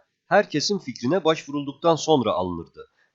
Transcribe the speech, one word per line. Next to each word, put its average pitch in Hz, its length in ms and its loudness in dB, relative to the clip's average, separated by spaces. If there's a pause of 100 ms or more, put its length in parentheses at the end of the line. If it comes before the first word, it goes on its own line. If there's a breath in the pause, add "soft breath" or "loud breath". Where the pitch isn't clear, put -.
(280)
herkesin 196 500 0
fikrine 135 460 -2
başvurulduktan 147 720 0
sonra 135 360 2
alınırdı. 85 580 -6 (240)